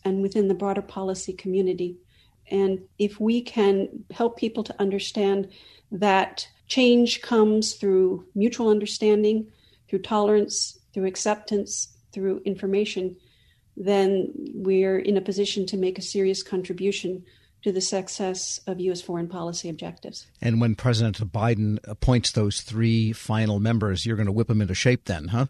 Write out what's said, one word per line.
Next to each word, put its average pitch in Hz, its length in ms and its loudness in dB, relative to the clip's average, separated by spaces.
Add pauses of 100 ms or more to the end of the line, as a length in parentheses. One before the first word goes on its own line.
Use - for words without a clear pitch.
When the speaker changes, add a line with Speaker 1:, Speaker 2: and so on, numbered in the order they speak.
Speaker 1:
and 190 180 0
within 196 240 2
the 190 80 4
broader 196 280 -2
policy 190 500 -6
community. 185 640 -2 (520)
And 190 300 2 (220)
if 208 180 0
we 233 240 2
can 196 680 0
help 233 260 -2
people 220 240 -4
to - 180 -8
understand 196 680 0 (420)
that 190 580 2 (200)
change 240 520 4
comes 214 540 4
through 185 500 2 (100)
mutual 226 360 2
understanding, 214 760 2 (400)
through 190 120 -2
tolerance, 214 800 0 (140)
through 190 140 -2
acceptance, 208 880 -4 (160)
through 190 320 -4
information, 190 720 -2 (600)
then 196 600 2
we're 190 600 0
in 208 180 0
a 190 40 2
position 196 460 -2
to 202 100 -6
make 185 220 -2
a 185 40 -10
serious 196 400 -2
contribution 185 840 -4 (420)
to 202 60 0
the 185 80 -2
success 190 880 -6
of 180 100 -4
U 180 140 -2
S 175 80 -6
foreign 170 260 -6
policy 170 420 -8
objectives. - 600 -12 (120)
Speaker 2:
And 117 200 0
when 113 160 2
President 113 420 0 (140)
Biden 107 500 0
appoints 117 480 0
those 104 300 0
three 113 520 0
final 107 460 0
members, 104 480 0
you're 113 100 0
gonna 104 140 0
whip 110 180 0
'em 107 120 4
into 95 120 0
shape 123 340 2
then, 80 220 -6
huh? 117 220 0